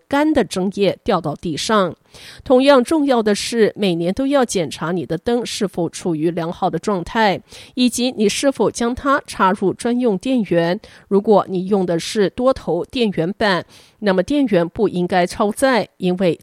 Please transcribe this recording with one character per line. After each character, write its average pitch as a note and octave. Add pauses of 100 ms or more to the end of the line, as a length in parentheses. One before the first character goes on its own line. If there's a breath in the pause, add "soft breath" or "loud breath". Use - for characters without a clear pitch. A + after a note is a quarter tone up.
干 D4+
的 C4
针 F#3
叶 G3
掉 F#3+
到 D#3
地 D#3+
上。 F#3+ (480 loud breath)
同 B3+
样 C4+
重 D4+
要 B3
的 G#3
是， A3
每 F#3+
年 E3+
都 C4+
要 C4+
检 F3
查 D#3+
你 E3+
的 E3
灯 A#3+
是 G#3+
否 E3+
处 -
于 D#3+
良 E3+
好 F3+
的 D#3+
状 F#3+
态， G#3 (360 loud breath)
以 B3+
及 A#3+
你 G#3
是 C4+
否 G3
将 A#3+
它 C#4+
插 F#3+
入 F#3+
专 A#3+
用 A3+
电 C4
源。 E3+ (300 loud breath)
如 G3+
果 G#3
你 F#3
用 F#3+
的 E3+
是 G3
多 B3+
头 E3+
电 A#3
源 F3
板， F#3+ (340 soft breath)
那 G3+
么 F#3
电 C#4+
源 F3
不 G3+
应 F3+
该 F3+
超 G#3
载， B3+ (100)
因 F3+
为 F#3